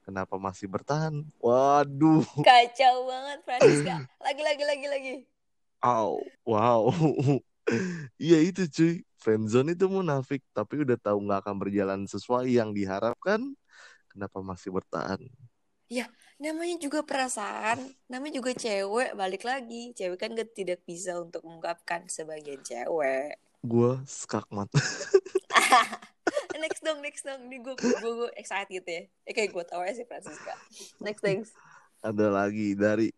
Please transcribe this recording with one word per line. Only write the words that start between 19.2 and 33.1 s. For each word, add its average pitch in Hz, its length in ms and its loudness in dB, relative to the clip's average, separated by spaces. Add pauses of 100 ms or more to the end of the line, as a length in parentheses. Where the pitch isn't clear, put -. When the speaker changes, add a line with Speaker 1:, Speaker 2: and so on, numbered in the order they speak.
Speaker 2:
lagi. 233 500 -8
Cewek 180 260 -6
kan 214 140 -6
gak, 226 200 -6
tidak 180 300 -4
bisa 175 360 -8
untuk 170 240 -10
mengungkapkan 170 680 -8
sebagian 156 540 -10
cewek. 135 760 -2 (220)
Speaker 1:
Gua 120 420 2
skakmat. - 680 -8
<laughs> - 800 0
Speaker 2:
<laughs> - 1080 0
Next 320 240 -6
dong, 311 180 -4
next 285 220 -12
dong. 269 240 -12
Ini 254 140 -14
gua, 262 160 -12
gua, 233 420 0
gua 233 160 -4
excited 196 400 -8
gitu 185 160 -10
ya. 170 120 -6 (200)
Eh, - 80 -16
kayak 214 200 -2
gua 180 120 -6
tahu 175 200 -8
aja 190 120 -4
sih 233 120 -10
Francisca. - 480 -14 (440)
Next, - 240 -8
next. 208 320 -2 (460)
Speaker 1:
Ada 107 280 2
lagi 101 460 0
dari 107 440 2